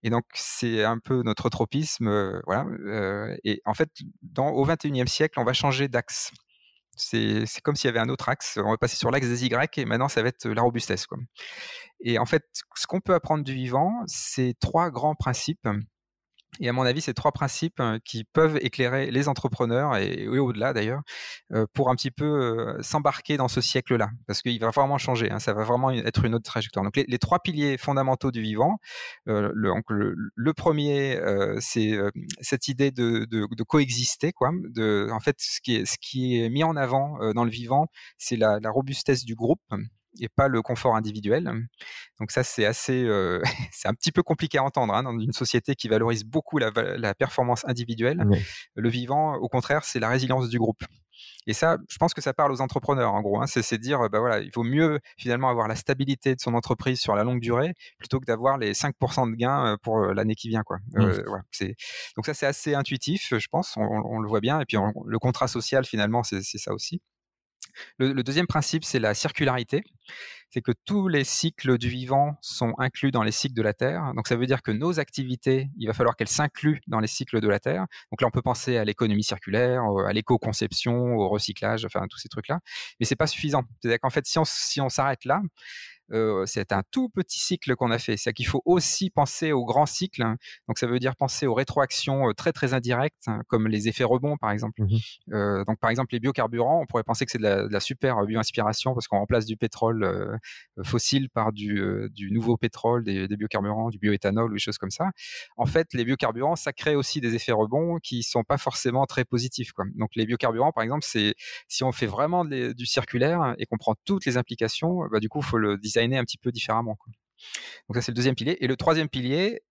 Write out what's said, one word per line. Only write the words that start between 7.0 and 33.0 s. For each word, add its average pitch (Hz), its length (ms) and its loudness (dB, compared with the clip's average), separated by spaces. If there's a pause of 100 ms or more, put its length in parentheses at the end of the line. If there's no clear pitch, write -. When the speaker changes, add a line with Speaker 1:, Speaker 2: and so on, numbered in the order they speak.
Speaker 1:
c'est - 160 -10
comme 147 140 0
s'il - 120 0
y - 20 2
avait 117 100 0
un 120 100 0
autre - 180 -4
axe. - 340 -4
On 104 80 2
va 110 60 4
passer 127 200 0
sur 120 140 0
l'axe 131 180 2
des 120 160 -2
Y 127 340 0
et 135 60 -2
maintenant, 113 240 0
ça 117 140 0
va 117 60 2
être - 200 -6
la 113 140 0
robustesse, 117 440 0
quoi. - 120 -12 (840)
Et 117 180 0
en 117 80 2
fait, 160 180 2 (300)
ce - 120 -4
qu'on 185 140 -2
peut 196 140 2
apprendre 156 300 0
du 135 100 -4
vivant, 131 380 0 (140)
c'est 127 520 -2
trois 165 320 2
grands 143 240 0
principes. - 540 -2 (880)
Et 123 100 -2
à 120 40 0
mon 127 100 0
avis, 127 180 2
c'est 135 140 -4
trois - 160 2
principes, - 480 -4
hein, 113 260 0
qui 113 200 -8
peuvent 156 360 4
éclairer 131 520 0
les 143 160 2
entrepreneurs 127 680 0
et, 98 280 -2
et 107 40 -6
au-delà 123 440 2
d'ailleurs, 117 280 0 (520)
euh, 110 200 2
pour 127 180 2
un 127 40 6
petit 123 160 -2
peu, 139 140 -4
euh, 117 580 0
s'embarquer 147 540 0
dans 131 100 2
ce 127 140 2
siècle-là, 117 500 2 (160)
parce - 160 -4
qu'il 120 180 -2
va 113 100 2
vraiment 139 280 4
changer, 117 320 0
hein, 104 80 -4
ça 107 160 0
va 107 80 0
vraiment 123 280 2
être 113 340 0
une 113 100 2
autre 113 100 0
trajectoire. 104 400 -4
Donc 101 120 -2
les, 135 100 2
les 123 120 -2
trois 175 200 2
piliers 147 400 0
fondamentaux 135 540 0
du 117 100 -4
vivant, 113 360 2 (500)
euh, 104 260 2
le, 104 140 0
donc 95 220 0
le, 101 260 0 (180)
le 127 180 0
premier, 143 680 2
euh, 98 420 0
c'est, 110 320 0
euh, 101 180 0 (300)
cette - 260 -2
idée 139 240 2
de, 117 400 0